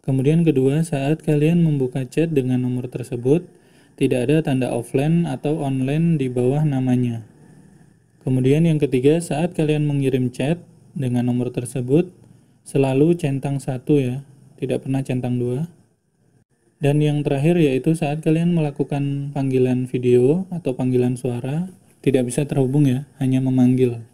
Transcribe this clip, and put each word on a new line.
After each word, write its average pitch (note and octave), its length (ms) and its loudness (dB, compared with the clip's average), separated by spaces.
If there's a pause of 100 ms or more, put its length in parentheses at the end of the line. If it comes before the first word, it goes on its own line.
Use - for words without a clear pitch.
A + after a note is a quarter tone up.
Kemudian C#3+ 400 2
kedua, C#3 400 2
saat D3+ 400 -2
kalian D#3+ 400 2
membuka C3+ 400 0
chat D#3 320 -2
dengan B2+ 320 0
nomor B2 240 -4
tersebut, B2+ 560 -2 (480)
tidak B2+ 320 0
ada D#3 160 4
tanda C3 320 -2
offline D3+ 560 0
atau D3 320 -4
online C#3+ 560 -2
di C3+ 80 -2
bawah B2+ 400 0
namanya. B2 560 0 (1040)
Kemudian C3+ 400 2
yang D3+ 160 2
ketiga, C#3+ 400 2
saat E3+ 320 -4
kalian D3+ 320 0
mengirim C3+ 480 0
chat D#3 240 -2 (400)
dengan B2 320 -2
nomor B2 240 -2
tersebut, C3 560 0 (560)
selalu C#3 480 2
centang C#3 480 -4
satu C#3 400 0
ya, B2+ 240 -4 (320)
tidak B2+ 240 -4
pernah C3+ 240 -4
centang B2 320 -2
dua. B2 320 -4 (1120)
Dan C#3+ 160 2
yang D3 240 0
terakhir C#3+ 400 2
yaitu C#3 320 2
saat D#3 320 -4
kalian E3 320 2
melakukan C#3+ 720 -4
panggilan B2+ 560 0
video B2+ 640 2
atau D#3+ 240 -4
panggilan B2+ 400 0
suara, C3 560 -6 (320)
tidak B2+ 240 0
bisa B2 160 -2
terhubung C#3 480 2
ya, C3 160 -2 (160)
hanya C3 160 2
memanggil. B2+ 640 2 (120)